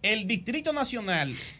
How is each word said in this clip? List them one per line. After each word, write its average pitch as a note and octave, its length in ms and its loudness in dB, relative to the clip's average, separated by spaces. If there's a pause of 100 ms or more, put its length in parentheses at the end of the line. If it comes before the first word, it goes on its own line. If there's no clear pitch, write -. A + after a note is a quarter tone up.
El G#3 240 2
Distrito A#3+ 460 0
Nacional, G3 640 0 (220)